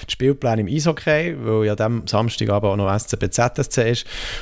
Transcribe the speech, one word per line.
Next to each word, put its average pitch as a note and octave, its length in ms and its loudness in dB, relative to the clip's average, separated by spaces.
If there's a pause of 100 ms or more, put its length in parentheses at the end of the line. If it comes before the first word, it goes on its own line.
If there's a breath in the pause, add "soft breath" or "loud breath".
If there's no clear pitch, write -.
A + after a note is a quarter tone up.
die - 20 -4
Spielpläne B2+ 500 2
im G2+ 60 0
Eishockey, D#3 680 0
weil A2 300 2
ja G#2 80 0
dem A2+ 320 0
Samstagabend G#2+ 640 2
auch G2 40 2
noch G2 160 2
S G#2 140 0
C - 120 -4
B G2+ 120 0
Z A#2+ 300 0
S C3+ 100 -2
C A#2 220 2
ist, - 160 -2 (340 loud breath)